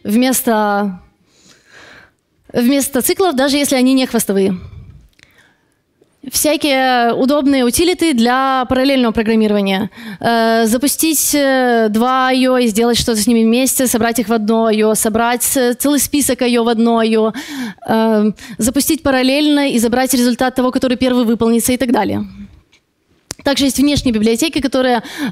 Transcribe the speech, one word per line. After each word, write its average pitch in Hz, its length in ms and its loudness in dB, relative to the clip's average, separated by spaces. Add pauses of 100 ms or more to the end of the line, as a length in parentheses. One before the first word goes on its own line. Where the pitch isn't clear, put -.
вместо, 208 960 0 (1500)
вместо 254 500 0
циклов, 359 340 0
даже 269 200 0
если 285 200 0
они 254 180 2
не 262 120 2
хвостовые. 196 520 -2 (1700)
Всякие 262 840 0
удобные 269 500 2
утилиты 330 500 0
для 254 540 0
параллельного 262 440 2
программирования. 208 800 0 (300)
Э, 226 460 2
запустить, 269 680 -2
э, 254 560 2
два 254 380 0
I 262 180 2
O 254 120 2
и 247 100 2
сделать 233 280 0
что-то 220 240 -2
с 208 60 -2
ними 233 160 2
вместе, 247 440 0
собрать 233 340 -2
их 190 80 -4
в 220 40 0
одно 226 340 0
I 214 160 0
O, 220 120 2
собрать, 233 640 -2
э, 247 180 0
целый 285 240 0
список 262 440 -2
I 240 160 2
O 226 60 0
в 226 40 0
одно 233 320 2
I 226 160 2
O, 220 160 2 (560)
э, 220 440 2 (260)
запустить 269 440 0
параллельно 277 680 2
и 240 120 0
забрать 247 340 0
результат 247 400 0
того, 254 160 0
который 254 260 -2
первый 247 280 0
выполнится 226 480 0
и 254 40 0
так 247 140 -2
далее. 202 340 -2 (1200)
Также 277 200 0
есть 269 140 -2
внешние 277 340 2
библиотеки, 233 480 0
которые, 254 420 0 (300)